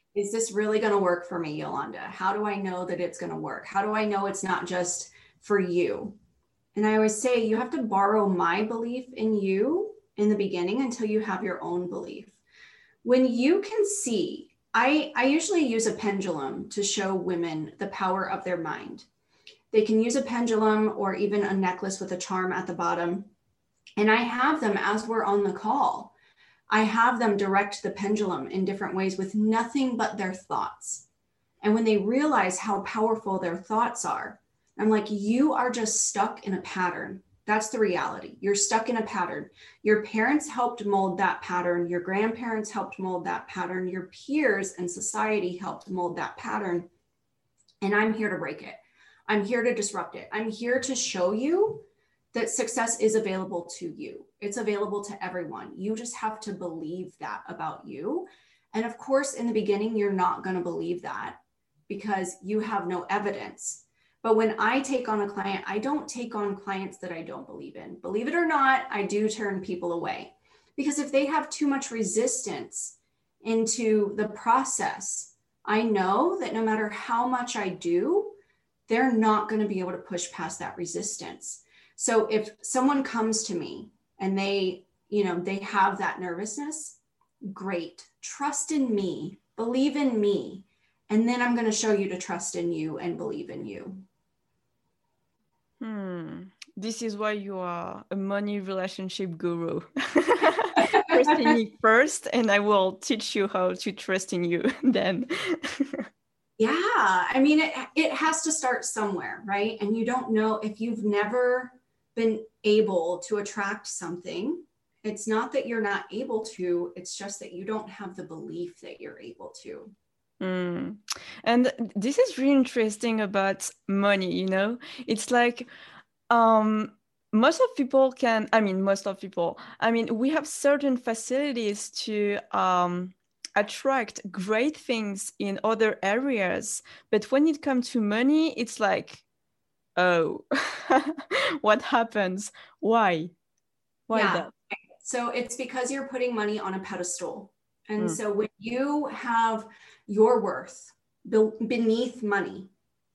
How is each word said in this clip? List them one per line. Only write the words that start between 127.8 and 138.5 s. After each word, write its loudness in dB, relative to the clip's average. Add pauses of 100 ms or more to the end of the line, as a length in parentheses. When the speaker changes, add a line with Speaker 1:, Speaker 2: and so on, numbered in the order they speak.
Speaker 2:
can, 2
I 6
mean, 2
most 2
of -6
people, -2 (220)
I 4
mean, 0
we 2
have 0
certain 2
facilities -2
to, -2 (140)
um, 2 (440)
attract 0 (120)
great 0
things -4
in -2
other 2
areas. 0 (280)
But 2
when 6
it 0
comes 0
to 0
money, 4